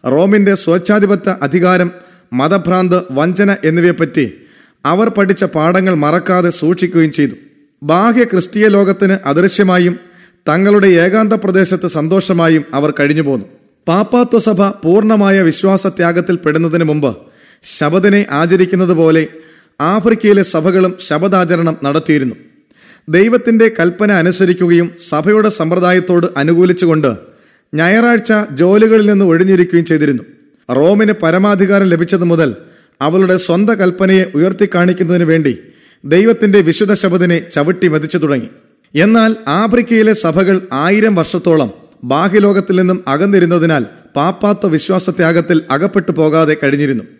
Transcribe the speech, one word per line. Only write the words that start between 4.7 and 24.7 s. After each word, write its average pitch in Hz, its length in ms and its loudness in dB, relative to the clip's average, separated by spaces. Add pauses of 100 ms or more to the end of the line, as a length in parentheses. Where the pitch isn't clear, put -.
അവർ 185 240 0
പഠിച്ച 196 360 -2
പാഠങ്ങൾ 180 500 -2
മറക്കാതെ 175 560 0
സൂക്ഷിക്കുകയും 165 640 -2
ചെയ്തു. 139 240 -2 (460)
ബാഹ്യ 208 420 2
ക്രിസ്തീയ 208 440 0
ലോകത്തിന് 196 480 2 (100)
അദൃശ്യമായും 180 720 0 (500)
തങ്ങളുടെ 196 420 2 (100)
ഏകാന്ത 196 340 2
പ്രദേശത്ത് 190 560 -2
സന്തോഷമായും 165 760 0 (100)
അവർ 147 160 -2
കഴിഞ്ഞുപോന്നു. 143 560 -2 (400)
പാപ്പാത്വ 226 520 0
സഭ 202 240 0 (160)
പൂർണ്ണമായ 202 640 2
വിശ്വാസത്യാഗത്തിൽ 175 960 0
പെടുന്നതിന് 165 480 -2
മുമ്പ് 151 260 -2 (540)
ശബദിനെ 196 560 0 (100)
ആചരിക്കുന്നത് 180 640 0
പോലെ 160 300 2 (580)
ആഫ്രിക്കയിലെ 202 640 2
സഭകളും 180 580 0
ശബദാചരണം 170 840 -2
നടത്തിയിരുന്നു. 143 520 -2 (720)
ദൈവത്തിന്റെ 226 600 2
കൽപ്പന 202 440 -2
അനുസരിക്കുകയും 175 760 0 (200)